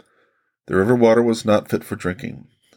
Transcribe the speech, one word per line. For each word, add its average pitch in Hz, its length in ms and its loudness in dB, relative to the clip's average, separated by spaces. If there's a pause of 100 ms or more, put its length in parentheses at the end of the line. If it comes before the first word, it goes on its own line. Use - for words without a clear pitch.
(680)
The - 80 -4
river 98 200 2
water 117 260 4
was 117 220 -2
not 107 240 0
fit - 160 -4
for - 120 -10
drinking. - 520 -10 (300)